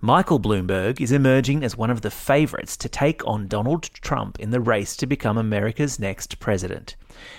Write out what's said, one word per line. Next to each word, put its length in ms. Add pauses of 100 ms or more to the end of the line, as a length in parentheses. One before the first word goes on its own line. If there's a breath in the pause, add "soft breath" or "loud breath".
Michael 400
Bloomberg 600
is 120
emerging 500
as 140
one 140
of 100
the 100
favourites 680
to 100
take 380
on 200
Donald 380
Trump 560
in 100
the 100
race 360
to 100
become 320
America's 640
next 400
president. 560 (420 loud breath)